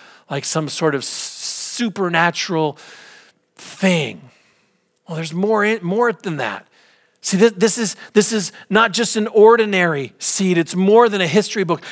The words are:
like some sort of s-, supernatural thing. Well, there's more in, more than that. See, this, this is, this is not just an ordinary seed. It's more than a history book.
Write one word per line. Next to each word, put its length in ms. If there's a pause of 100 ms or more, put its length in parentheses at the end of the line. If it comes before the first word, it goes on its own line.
(300)
like 140
some 240
sort 260
of 60
s-, 80
supernatural 1700 (800)
thing. 720 (800)
Well, 80
there's 180
more 300
in, 180
more 300
than 260
that. 300 (540)
See, 160
this, 160
this 240
is, 180 (160)
this 220
is 180 (180)
not 220
just 240
an 120
ordinary 920
seed. 380
It's 180
more 320
than 140
a 60
history 360
book. 180 (100)